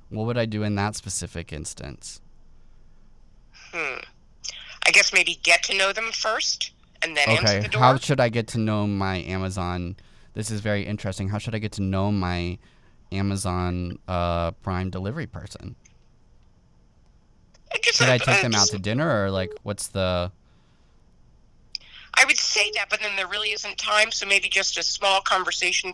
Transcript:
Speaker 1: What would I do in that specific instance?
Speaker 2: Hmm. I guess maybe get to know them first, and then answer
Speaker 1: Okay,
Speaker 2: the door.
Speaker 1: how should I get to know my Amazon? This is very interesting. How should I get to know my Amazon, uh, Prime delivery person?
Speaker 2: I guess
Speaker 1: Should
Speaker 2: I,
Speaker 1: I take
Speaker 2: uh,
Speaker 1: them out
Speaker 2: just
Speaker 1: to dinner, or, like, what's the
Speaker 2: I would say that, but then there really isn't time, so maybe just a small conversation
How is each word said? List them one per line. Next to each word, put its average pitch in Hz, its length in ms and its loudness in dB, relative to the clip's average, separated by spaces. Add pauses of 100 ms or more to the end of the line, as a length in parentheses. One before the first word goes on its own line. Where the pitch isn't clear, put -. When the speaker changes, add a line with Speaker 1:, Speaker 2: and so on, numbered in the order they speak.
Speaker 1:
What 110 160 -4
would 120 120 -2
I 117 80 2
do 107 180 -2
in 104 120 0
that 101 200 0
specific - 580 -8
instance? - 680 -12 (1500)
Speaker 2:
Hmm. 151 280 -6 (880)
I 170 60 6
guess 202 200 6
maybe 175 320 2
get 170 200 6
to 202 140 -2
know 196 140 2
them 220 220 -4
first, - 580 -4 (300)
and 160 160 -4
then 143 120 4
answer 113 140 4
Speaker 1:
Okay, 101 180 4
Speaker 2:
the 104 80 -2
door. 131 120 2
Speaker 1:
how 131 160 8
should 135 220 0
I 120 100 4
get 113 200 -2
to - 100 -4
know 107 280 2
my 98 300 0
Amazon? 92 800 -4 (360)
This 107 180 -6
is 104 100 -4
very 104 240 0
interesting. 98 440 -4
How 104 80 -2
should - 180 -6
I 107 40 -2
get 107 140 -6
to 101 80 -4
know 95 300 2
my 90 460 -2 (540)
Amazon, 90 960 -2
uh, 85 440 0
Prime 92 380 -4
delivery 101 380 -8
person? - 480 -14 (2000)
Speaker 2:
I - 60 -2
guess - 160 2
Speaker 1:
Should - 120 4
Speaker 2:
I, 127 80 6
Speaker 1:
I - 20 4
take - 220 4
Speaker 2:
uh, - 40 2
Speaker 1:
them 117 120 2
out 104 40 4
Speaker 2:
just 98 120 4
Speaker 1:
to 101 80 -4
dinner, 110 460 0
or, 98 60 0
like, 92 200 -2 (120)
what's 101 240 -6
the 90 440 0 (1900)
Speaker 2:
I 262 60 8
would 262 120 2
say 208 360 0
that, 208 160 -4
but 214 100 -2
then 208 160 -4
there 190 120 -4
really 208 220 -4
isn't 208 280 -8
time, 214 340 2
so - 140 -6
maybe 196 240 2
just - 300 0
a - 20 -4
small 196 400 2
conversation 180 720 0